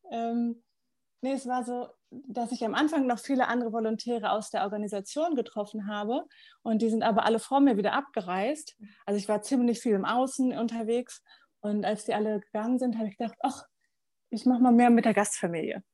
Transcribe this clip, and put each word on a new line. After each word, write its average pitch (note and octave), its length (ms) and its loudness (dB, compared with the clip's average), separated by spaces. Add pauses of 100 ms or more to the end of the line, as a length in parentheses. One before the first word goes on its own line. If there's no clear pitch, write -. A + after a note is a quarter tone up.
(100)
Ähm, A#3 520 -4 (580)
nee, C4 120 -4
es C4 140 -6
war B3+ 180 -2
so, B3 240 -8 (220)
dass A#3+ 420 -8
ich A#3+ 120 -6
am G#3+ 100 -2
Anfang D4 320 2
noch A#3+ 120 0
viele C4 300 0
andere A#3 260 0
Volontäre A3 560 -2
aus G#3 180 -2
der F#3+ 140 -2
Organisation G#3 720 -4
getroffen G#3+ 520 -6
habe. G#3+ 380 -4 (380)
Und A3+ 180 0
die A3+ 80 2
sind A3 140 2
aber F#3+ 240 2
alle A3+ 120 2
vor C4+ 220 0
mir C4+ 160 6
wieder G3+ 160 0
abgereist. A3 800 -4 (300)
Also G3+ 140 -2
ich G3 100 -6
war G#3 140 0
ziemlich A#3+ 380 0
viel A#3 120 0
im F#3+ 140 2
Außen B3+ 500 0
unterwegs. A#3 680 -4 (380)
Und G#3 240 -2
als G#3 220 -2
die - 80 -2
alle G#3+ 260 0
gegangen A#3 380 -4
sind, B3 180 -2
habe A3 120 -4
ich - 100 -12
gedacht, A3+ 240 -6
ach, - 220 -4 (680)
ich A3 160 -2
mach B3 140 4
mal B3 120 8
mehr A#3+ 160 8
mit A#3 160 6
der A3+ 80 4
Gastfamilie. F#3+ 680 -2 (120)